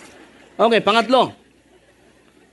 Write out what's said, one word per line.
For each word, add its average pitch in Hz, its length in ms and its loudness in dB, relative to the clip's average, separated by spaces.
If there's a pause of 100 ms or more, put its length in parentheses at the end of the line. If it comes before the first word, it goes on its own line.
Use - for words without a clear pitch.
(840)
pangatlo. 220 480 0 (1200)